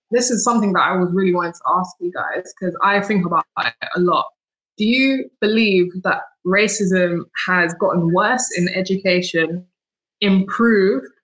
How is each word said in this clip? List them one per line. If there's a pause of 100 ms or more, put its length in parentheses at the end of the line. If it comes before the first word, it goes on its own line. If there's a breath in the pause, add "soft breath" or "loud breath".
(120)
This
is
something
that
I
was
really
wanting
to
ask
you
guys,
'cause
I
think
about (140)
it (220)
a
lot. (500)
Do
you (100)
believe (100)
that (220)
racism (200)
has
gotten
worse
in
education, (520)
improved, (180)